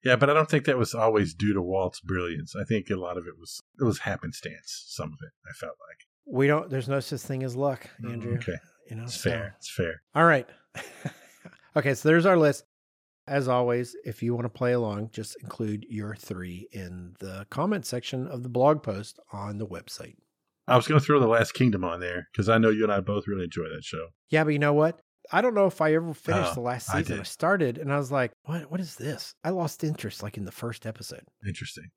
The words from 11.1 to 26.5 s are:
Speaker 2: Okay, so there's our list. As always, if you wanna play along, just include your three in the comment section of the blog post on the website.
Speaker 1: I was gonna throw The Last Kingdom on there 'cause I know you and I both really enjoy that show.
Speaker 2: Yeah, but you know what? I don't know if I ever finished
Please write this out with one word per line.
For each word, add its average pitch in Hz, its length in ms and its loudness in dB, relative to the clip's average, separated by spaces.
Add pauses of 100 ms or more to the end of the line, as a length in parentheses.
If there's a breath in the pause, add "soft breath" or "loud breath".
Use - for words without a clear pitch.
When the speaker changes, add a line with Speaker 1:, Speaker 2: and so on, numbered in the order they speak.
Speaker 2:
Okay, 143 180 2
so 151 160 2
there's 165 160 8
our 185 120 8
list. 151 280 4 (640)
As 139 200 0
always, 123 560 2
if - 180 -8
you 120 140 0
wanna 117 140 -2
play 123 240 0
along, 110 400 -2
just - 280 -10
include 107 480 -6
your 107 260 -8
three 90 580 -12
in 90 460 -12
the 95 300 -12
comment 185 360 -2
section 127 420 -6
of 123 160 -8
the 127 60 -8
blog 135 340 4
post 104 360 -8 (120)
on 104 260 -8
the 107 80 -6
website. - 500 -14 (520)
Speaker 1:
I 123 80 6
was 120 120 6
gonna 151 120 6
throw 143 200 4
The 120 80 6
Last 113 260 4
Kingdom 104 320 4
on 87 160 -4
there 87 340 -6
'cause 101 140 0
I 113 80 6
know 113 120 6
you 107 140 4
and 104 80 2
I 101 80 2
both 101 280 -2
really 95 180 -2
enjoy 85 280 -6
that 80 120 -12
show. 82 220 -10 (220)
Speaker 2:
Yeah, 156 140 4
but 151 80 2
you 147 80 0
know 147 140 4
what? 156 260 4 (320)
I 185 100 4
don't 240 120 2
know 202 140 6
if - 120 -2
I 156 140 4
ever 165 200 0
finished 92 380 0